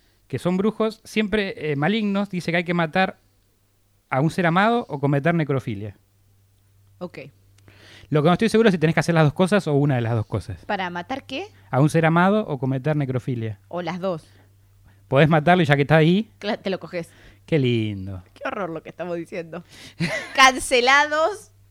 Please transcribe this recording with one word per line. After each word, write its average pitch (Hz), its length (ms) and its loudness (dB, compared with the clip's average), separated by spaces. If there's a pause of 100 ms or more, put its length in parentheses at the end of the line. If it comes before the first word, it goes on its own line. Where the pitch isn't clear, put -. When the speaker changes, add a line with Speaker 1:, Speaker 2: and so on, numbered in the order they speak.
(280)
Speaker 1:
que 131 120 -8
son 180 180 0
brujos 220 460 -2
siempre, 196 680 -4
eh, 143 40 -2
malignos, 202 540 -2
dice 180 220 -6
que 165 60 0
hay 180 60 0
que 175 100 -4
matar 175 460 -2 (920)
a 131 120 0
un 156 100 2
ser 175 160 0
amado 214 420 0
o 143 100 -8
cometer 143 360 0
necrofilia. 127 640 -4 (1000)
Speaker 2:
Ok. 180 220 -14 (880)
Speaker 1:
Lo 147 140 2
que 147 40 2
no 180 60 4
estoy 220 160 2
seguro 220 200 4
es 180 40 6
si 180 60 -2
tenés 156 140 2
que - 80 0
hacer 170 140 0
las 160 100 6
dos 139 80 2
cosas 185 340 0
o 151 60 0
una 143 220 2
de 120 60 0
las 117 120 -2
dos 110 120 -2
cosas. 101 400 -8
Speaker 2:
¿Para 185 240 -6
matar 175 360 -10
qué? 320 220 -10 (220)
Speaker 1:
A 131 120 2
un 151 80 4
ser 160 160 2
amado 185 420 2
o 147 120 -6
cometer 135 360 -2
necrofilia. 123 720 -4
Speaker 2:
O 175 140 -8
las 175 180 -8
dos. 175 260 -6 (840)
Speaker 1:
Podés 143 220 6
matarlo 170 320 4
y 160 60 2
ya 143 80 4
que 143 80 2
está 151 140 4
ahí 175 420 2
Speaker 2:
Cla-, 202 180 -4
te - 140 -8
lo 180 80 -6
coges. 170 300 -12 (360)
Speaker 1:
Qué 160 140 2
lindo. 107 640 -2 (100)
Speaker 2:
Qué - 140 -20
horror 214 240 -6
lo 160 100 -10
que - 80 -18
estamos 175 280 -8
diciendo. 165 460 -12 (360)
<laughs> 571 360 -6
Cancelados, 285 1160 2 (200)